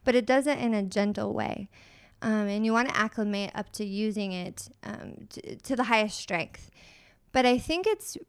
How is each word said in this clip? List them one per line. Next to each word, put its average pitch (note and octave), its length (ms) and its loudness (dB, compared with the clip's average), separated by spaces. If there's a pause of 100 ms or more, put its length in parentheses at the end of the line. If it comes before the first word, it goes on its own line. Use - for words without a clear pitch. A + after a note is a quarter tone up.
but B3 100 6
it A#3+ 100 6
does C4 220 4
it D4 120 2
in A#3 140 0
a G#3 120 2
gentle G3+ 500 0
way. - 340 -4 (540)
Um, G#3+ 260 2
and G#3 160 0
you A3 80 4
wanna A#3+ 220 2
acclimate G#3 600 0
up - 180 -6
to G#3+ 120 -6
using G3+ 480 -2
it, F3+ 360 -8 (140)
um, - 460 -12
t-, - 280 -12
to B3+ 200 -4
the B3 80 2
highest G#3+ 340 2
strength. - 520 -6 (600)
But C4 120 4
I B3 140 6
think F4 280 0
it's, - 300 -2 (120)